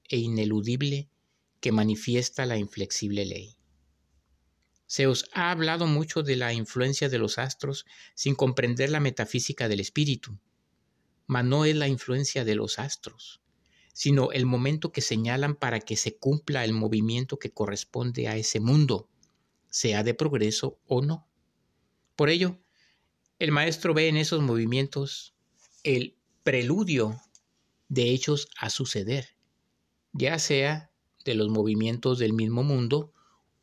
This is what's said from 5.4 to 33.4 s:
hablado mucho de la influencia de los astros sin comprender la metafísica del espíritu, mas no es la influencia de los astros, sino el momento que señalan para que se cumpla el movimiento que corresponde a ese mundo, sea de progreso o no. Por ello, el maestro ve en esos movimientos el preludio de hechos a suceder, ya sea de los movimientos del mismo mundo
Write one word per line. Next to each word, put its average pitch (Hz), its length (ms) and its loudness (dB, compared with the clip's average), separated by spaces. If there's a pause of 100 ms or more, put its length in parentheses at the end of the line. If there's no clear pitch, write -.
hablado 165 360 0
mucho 156 360 0
de 139 140 0
la 123 180 0
influencia 127 560 -2
de 120 80 0
los 107 180 0
astros 135 480 -6 (300)
sin 143 200 0
comprender 127 560 0
la 151 100 0
metafísica 123 680 -2
del 104 120 0
espíritu, 120 580 -2 (880)
mas 123 180 0
no 143 220 4
es 156 100 4
la 147 120 0
influencia 131 580 -2
de 107 80 2
los 107 240 -4
astros, - 640 -12 (500)
sino 139 400 2
el 127 140 2
momento 135 440 0
que 135 120 -4
señalan 123 520 0
para 120 260 -2
que 107 160 -6
se - 200 -4
cumpla 139 480 0
el 110 80 0
movimiento 113 680 0
que 107 120 -8
corresponde 120 800 -4
a 110 80 -2
ese 110 240 -2
mundo, 127 500 4 (580)
sea 107 340 0
de 113 120 2
progreso 135 720 0
o 127 160 2
no. 156 260 -2 (880)
Por 147 140 4
ello, 180 300 0 (800)
el 160 120 0
maestro 160 420 2
ve 156 160 4
en 156 80 2
esos 156 240 0
movimientos 131 960 -2 (480)
el 127 340 0 (280)
preludio 131 760 0 (680)
de 123 220 2
hechos 143 380 -2 (100)
a 104 120 -6
suceder, 113 640 -4 (760)
ya 139 260 0
sea 151 540 0 (320)
de 127 100 -2
los 107 140 2
movimientos 110 680 0
del 110 140 2
mismo 113 300 0
mundo 139 500 0 (500)